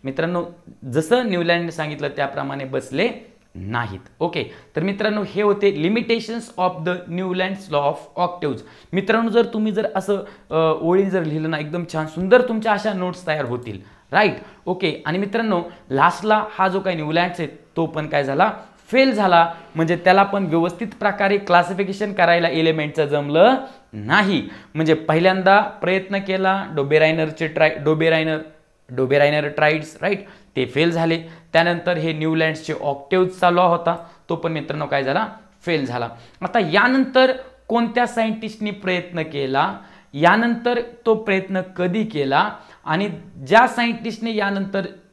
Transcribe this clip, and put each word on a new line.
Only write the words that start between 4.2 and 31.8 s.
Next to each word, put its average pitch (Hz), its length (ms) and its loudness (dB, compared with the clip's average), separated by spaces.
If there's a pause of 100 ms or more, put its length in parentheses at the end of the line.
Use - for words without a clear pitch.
तर 156 80 -2
मित्रांनो, 208 440 -2
हे 196 140 -4
होते 202 300 2
limitations 220 960 -2
of 165 220 -2
the 180 320 -4
Newland's 185 520 -4
law 143 120 2
of 151 400 -2
octaves. 156 360 -4 (340)
मित्रांनो, 220 360 0
जर 226 160 4
तुम्ही 220 260 -2
जर 208 240 -2
असं, 196 220 0 (340)
अ, 160 300 2
ओळी 185 240 4
जर 185 180 0
लिहिलं 156 260 -4
ना, 160 80 -4
एकदम 156 260 -6 (100)
छान 156 140 -4
सुंदर 185 340 4
तुमच्या 226 300 -2
अशा 202 220 -2
नोट्स 180 340 -6
तयार 151 180 -2
होतील, 117 340 -6 (320)
राईट? 190 240 2 (300)
ओके, 175 400 -4
आणि 160 120 -2
मित्रांनो, 202 440 -2 (280)
लास्टला 202 560 2 (120)
हा 190 100 2
जो 190 120 0
काही 190 160 -4
न्यूलँड्स 165 440 -2
आहे 156 100 -6 (280)
तो 165 80 0
पण 156 220 -6
काय 147 160 0
झाला? 151 280 2 (400)
फेल 262 200 4
झाला, 185 420 4 (220)
म्हणजे 165 200 2
त्याला 185 280 6
पण 196 220 0
व्यवस्थित 170 420 0 (120)
प्रकारे 202 380 0
क्लासिफिकेशन 196 760 0
करायला 175 360 4
एलिमेंटचं 156 560 0
जमलं 147 500 4 (380)
नाही. 139 560 0 (260)
म्हणजे 156 180 2
पहिल्यांदा 185 680 4
प्रयत्न 190 580 -2
केला, 190 580 -2
डोबेरायनरचे 156 720 2
ट्राय-, 156 360 2
डोबेरायनर, 160 540 2 (520)
डोबेरायनर 143 600 2
ट्राइड्स, 151 520 0
राईट, 196 240 -4 (300)
ते 127 100 0
फेल 156 260 0
झाले. 165 260 0 (360)
त्यानंतर 170 440 2